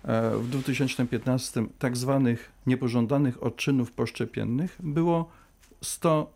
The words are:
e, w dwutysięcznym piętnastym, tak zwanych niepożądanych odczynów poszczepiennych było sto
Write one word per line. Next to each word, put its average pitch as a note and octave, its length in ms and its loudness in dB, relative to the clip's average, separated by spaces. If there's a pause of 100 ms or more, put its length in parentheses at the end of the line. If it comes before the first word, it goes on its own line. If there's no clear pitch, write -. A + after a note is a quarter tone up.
e, A2+ 320 2
w A#2 120 -2
dwutysięcznym C3 580 0
piętnastym, B2 640 -2 (100)
tak B2 180 -2
zwanych B2+ 540 0 (160)
niepożądanych B2+ 760 2
odczynów B2 480 0
poszczepiennych A#2 880 -4
było E3 500 0 (520)
sto - 540 0